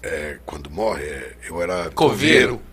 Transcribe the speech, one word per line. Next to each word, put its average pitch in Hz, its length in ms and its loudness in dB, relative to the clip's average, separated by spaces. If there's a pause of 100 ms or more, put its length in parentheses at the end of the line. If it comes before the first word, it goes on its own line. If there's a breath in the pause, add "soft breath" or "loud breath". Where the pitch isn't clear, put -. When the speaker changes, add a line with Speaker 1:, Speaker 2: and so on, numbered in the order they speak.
Speaker 1:
é, 76 440 -8
quando 73 240 -12
morre, 87 340 -2
é, 67 300 -10 (140)
eu 85 120 -8
era 87 300 -2
Speaker 2:
Coveiro. - 40 -18
Speaker 1:
coveiro. 127 680 4 (100)